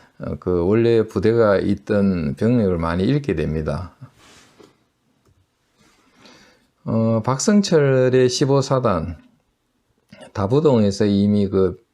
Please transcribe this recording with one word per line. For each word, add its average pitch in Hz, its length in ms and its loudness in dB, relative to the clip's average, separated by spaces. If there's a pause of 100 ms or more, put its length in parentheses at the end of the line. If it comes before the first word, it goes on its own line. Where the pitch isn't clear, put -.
(180)
어, 82 220 -10
그 90 260 -2
원래 113 400 2
부대가 107 520 0
있던 92 760 -2
병력을 107 420 0
많이 82 260 -2
잃게 139 300 -2
됩니다. 78 580 -6 (3000)
어, 113 400 0
박성철의 135 1040 2
십오 135 320 0
사단, 98 580 -2 (1120)
다부동에서 110 720 2
이미 101 420 2
그 95 280 0 (180)